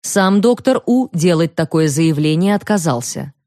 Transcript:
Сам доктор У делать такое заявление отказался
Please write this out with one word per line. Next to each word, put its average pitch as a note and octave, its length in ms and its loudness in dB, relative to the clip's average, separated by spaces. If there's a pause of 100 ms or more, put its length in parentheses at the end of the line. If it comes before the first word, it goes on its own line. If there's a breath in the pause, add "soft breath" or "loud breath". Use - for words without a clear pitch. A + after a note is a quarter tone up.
Сам G3 400 0
доктор B3 460 0
У B3 260 0
делать E3 420 0
такое D#3+ 340 0
заявление D#3 680 0
отказался C#3+ 800 -4 (120)